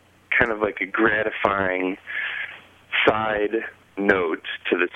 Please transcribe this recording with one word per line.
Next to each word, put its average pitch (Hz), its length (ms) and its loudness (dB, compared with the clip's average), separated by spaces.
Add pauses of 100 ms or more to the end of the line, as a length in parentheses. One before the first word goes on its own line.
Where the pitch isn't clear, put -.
(380)
kind 120 140 2
of 107 80 -6
like 101 220 0
a 92 40 -4
gratifying 98 1080 0 (1120)
side 107 560 0 (320)
note 95 480 2 (260)
to 92 60 2
this 87 200 0